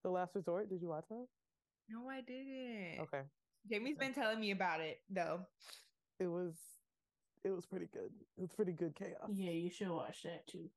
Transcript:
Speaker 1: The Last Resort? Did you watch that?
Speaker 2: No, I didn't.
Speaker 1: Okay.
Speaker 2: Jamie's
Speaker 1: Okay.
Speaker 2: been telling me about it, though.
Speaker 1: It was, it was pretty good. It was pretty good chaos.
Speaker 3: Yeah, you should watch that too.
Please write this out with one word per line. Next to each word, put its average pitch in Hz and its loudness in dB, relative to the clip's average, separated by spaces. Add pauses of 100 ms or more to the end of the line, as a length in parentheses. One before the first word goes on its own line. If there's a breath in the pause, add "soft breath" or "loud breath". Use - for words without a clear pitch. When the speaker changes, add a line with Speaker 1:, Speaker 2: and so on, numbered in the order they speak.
Speaker 1:
The 185 4
Last 180 2
Resort? 190 2
Did 185 0
you 175 -2
watch 160 -2
that? 240 -8 (640)
Speaker 2:
No, 233 -6
I 269 -6
didn't. 247 -4
Speaker 1:
Okay. 143 -2 (480)
Speaker 2:
Jamie's 233 2
Speaker 1:
Okay. 269 2
Speaker 2:
been 262 0
telling 226 4
me 208 4
about 180 4
it, 160 -2
though. 175 2 (760 loud breath)
Speaker 1:
It 185 4
was, 175 2 (920)
it - 4
was 175 0
pretty - -2
good. - -6 (260)
It - -6
was 180 -2
pretty 185 4
good 165 2
chaos. - -6
Speaker 3:
Yeah, 190 2
you 170 2
should 190 -2
watch - -2
that 170 -6
too. - -8